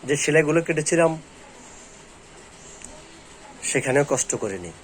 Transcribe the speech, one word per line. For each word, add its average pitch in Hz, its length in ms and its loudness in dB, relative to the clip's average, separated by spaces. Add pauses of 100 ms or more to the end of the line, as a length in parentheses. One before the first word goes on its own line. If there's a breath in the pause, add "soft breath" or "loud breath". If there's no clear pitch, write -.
যে 147 140 0
সেলাইগুলো 156 440 4
কেটেছিলাম 160 600 0 (2500)
সেখানেও 135 460 2
কষ্ট 123 260 -2
করিনি। 92 360 -6 (120)